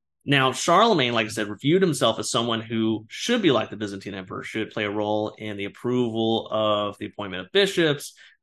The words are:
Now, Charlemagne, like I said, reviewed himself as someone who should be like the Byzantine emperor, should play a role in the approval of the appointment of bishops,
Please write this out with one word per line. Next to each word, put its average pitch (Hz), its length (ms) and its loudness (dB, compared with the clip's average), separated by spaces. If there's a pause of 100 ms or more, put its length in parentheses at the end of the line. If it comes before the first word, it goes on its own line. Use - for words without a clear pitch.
(240)
Now, 135 280 2
Charlemagne, 170 600 4
like 113 120 2
I 104 40 -8
said, 107 180 -4
reviewed 147 340 2
himself 139 360 2
as 107 120 -6
someone 117 300 0
who 110 480 -2
should 240 340 -2
be 170 80 4
like 107 200 2
the 98 60 -12
Byzantine 98 380 -8
emperor, 95 300 -12
should 110 260 -6
play 110 140 -4
a 104 60 -2
role 107 480 -2
in 107 180 -10
the 101 80 -6
approval 113 840 0
of 104 480 0
the 104 80 -10
appointment 92 380 -10
of - 80 -20
bishops, 180 600 0 (280)